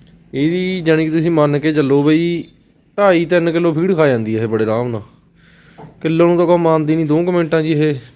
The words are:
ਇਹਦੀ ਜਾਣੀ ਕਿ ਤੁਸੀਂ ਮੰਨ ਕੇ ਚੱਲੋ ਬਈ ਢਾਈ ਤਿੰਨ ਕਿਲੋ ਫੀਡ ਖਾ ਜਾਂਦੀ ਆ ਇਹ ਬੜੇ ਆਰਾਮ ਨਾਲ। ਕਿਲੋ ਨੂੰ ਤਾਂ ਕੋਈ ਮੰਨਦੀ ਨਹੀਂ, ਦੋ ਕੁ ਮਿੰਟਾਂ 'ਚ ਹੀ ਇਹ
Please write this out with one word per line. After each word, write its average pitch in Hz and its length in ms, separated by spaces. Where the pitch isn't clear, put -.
ਇਹਦੀ 180 460
ਜਾਣੀ 160 240
ਕਿ 156 60
ਤੁਸੀਂ 160 200
ਮੰਨ 147 280
ਕੇ 156 140
ਚੱਲੋ 143 300
ਬਈ 165 420
ਢਾਈ 185 260
ਤਿੰਨ 170 280
ਕਿਲੋ 170 200
ਫੀਡ 175 240
ਖਾ 156 100
ਜਾਂਦੀ 113 280
ਆ 110 80
ਇਹ 113 60
ਬੜੇ 110 160
ਆਰਾਮ 113 240
ਨਾਲ। 110 140
ਕਿਲੋ 165 240
ਨੂੰ 170 120
ਤਾਂ 175 80
ਕੋਈ 175 120
ਮੰਨਦੀ 160 380
ਨਹੀਂ, 160 100
ਦੋ 151 180
ਕੁ 180 80
ਮਿੰਟਾਂ 165 300
'ਚ - 20
ਹੀ 160 80
ਇਹ 151 220